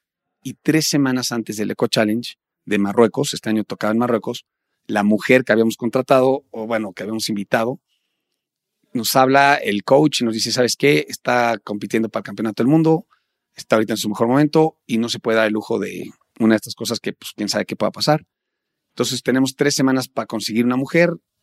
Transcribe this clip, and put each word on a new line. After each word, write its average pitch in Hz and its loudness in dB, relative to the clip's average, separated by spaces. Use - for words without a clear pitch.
y 127 -10
tres 151 0
semanas 131 0
antes 113 -6
del 101 -4
Eco 113 -2
Challenge 113 -2
de 101 -2
Marruecos, 101 2
este 107 -8
año 107 -2
tocaba 104 -4
en 110 0
Marruecos, 120 -4
la 104 2
mujer 107 4
que - 0
habíamos 113 2
contratado, 131 0
o 110 -10
bueno, 110 -4
que - -12
habíamos 110 -6
invitado, 113 -2
nos 113 -4
habla 139 6
el 104 -4
coach 147 4
y - 0
nos 113 -2
dice, 113 -4
"¿Sabes 120 0
qué? 151 2
Está 120 -2
compitiendo 107 -4
para 113 -6
el 104 -16
campeonato 107 -6
del 123 4
mundo, 160 4
está - 0
ahorita 110 0
en 104 -4
su 101 -6
mejor 110 0
momento 151 2
y 117 -4
no 117 -2
se 117 -6
puede 110 0
dar 110 2
el 107 -2
lujo 107 -4
de 95 -8
una 110 4
de - 4
estas - -8
cosas 110 -6
que, - -6
pues, - -16
quién 104 -6
sabe 101 -4
qué - -10
pueda 101 -2
pasar". 151 -2
Entonces 123 -4
tenemos 131 0
tres 143 0
semanas 131 0
para 113 -8
conseguir 113 -2
una 123 0
mujer 170 0